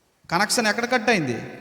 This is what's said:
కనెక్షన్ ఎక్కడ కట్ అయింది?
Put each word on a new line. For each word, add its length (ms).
కనెక్షన్ 360
ఎక్కడ 240
కట్ 180
అయింది? 280